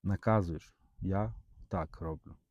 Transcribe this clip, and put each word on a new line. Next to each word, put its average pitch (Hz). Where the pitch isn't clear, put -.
наказуєш: 95
"Я 101
так 82
роблю". 80